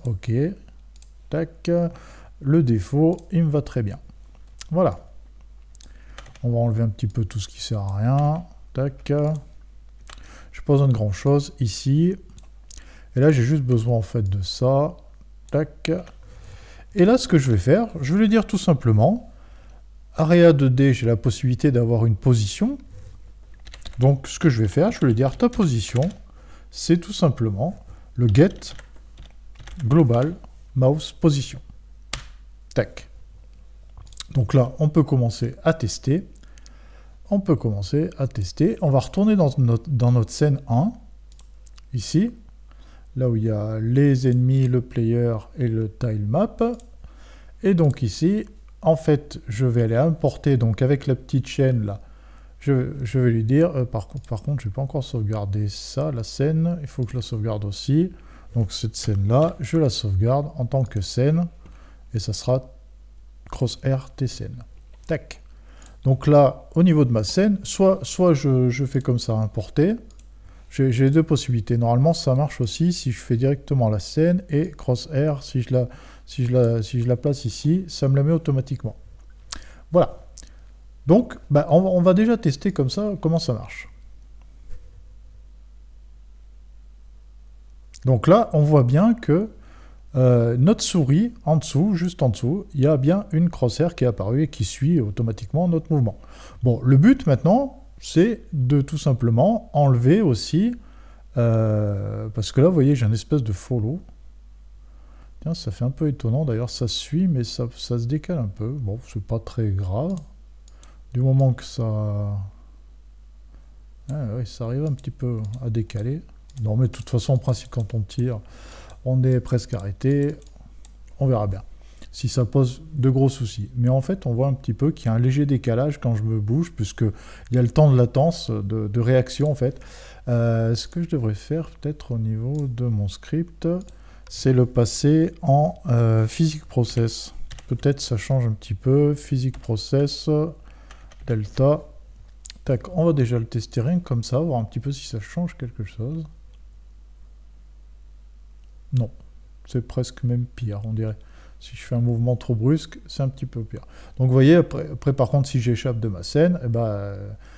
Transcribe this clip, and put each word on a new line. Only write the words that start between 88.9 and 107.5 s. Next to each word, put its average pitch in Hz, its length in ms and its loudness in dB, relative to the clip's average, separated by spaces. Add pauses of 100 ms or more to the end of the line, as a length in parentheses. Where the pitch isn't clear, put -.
que, 214 360 0 (640)
euh, 123 420 4
notre 180 260 4
souris, 175 500 2 (120)
en 156 120 4
dessous, 185 380 0
juste 170 280 -4
en 131 60 4
dessous, 135 440 -2
il 143 80 -2
y 131 60 4
a 156 100 4
bien 175 340 0
une 170 180 2
crosshair 151 460 -2
qui - 80 -2
est 123 40 4
apparue 117 360 0
et 151 40 0
qui - 180 -6
suit 156 340 0
automatiquement 113 680 -2
notre 165 260 -2
mouvement. 123 240 0 (460)
Bon, 120 200 2
le 131 140 6
but 233 300 6
maintenant, 202 560 2 (160)
c'est 208 440 2 (100)
de 139 280 2
tout 139 160 -6
simplement 131 760 2
enlever 139 480 4
aussi, 185 540 0 (640)
euh, 107 920 0
parce 107 220 -6
que 131 100 2
là, 160 60 8
vous 185 60 4
voyez, 143 220 4
j'ai 120 100 0
un 107 80 2
espèce 135 280 -2
de 110 120 -4
follow. 123 460 -4 (1400)
Tiens, 165 120 -6
ça - 180 -8
fait 117 140 -4
un 131 60 0
peu 151 160 -4
étonnant. 131 380 -2
D'ailleurs, 120 240 -4
ça - 180 -4
suit, 170 400 -2
mais 135 160 0
ça, 117 320 -6